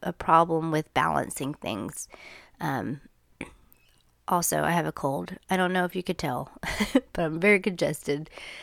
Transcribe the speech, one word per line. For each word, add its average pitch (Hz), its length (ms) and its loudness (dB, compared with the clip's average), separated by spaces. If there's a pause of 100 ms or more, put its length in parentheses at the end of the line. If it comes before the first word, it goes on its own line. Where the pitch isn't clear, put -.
a 180 100 -2
problem 165 580 4
with 156 240 0
balancing 135 600 0
things. - 540 -6 (520)
Um, 135 400 -4 (1300)
also, 165 340 2
I 156 80 2
have 165 160 2
a 156 60 -4
cold. 175 440 -4 (120)
I 190 80 2
don't 180 160 2
know 185 120 2
if 180 120 -4
you 180 60 -2
could 180 160 -4
tell, 135 340 -4 (300)
<laughs> - 300 0
but 170 120 -2
I'm 160 160 -2
very 202 180 6
congested. 156 720 -2 (320)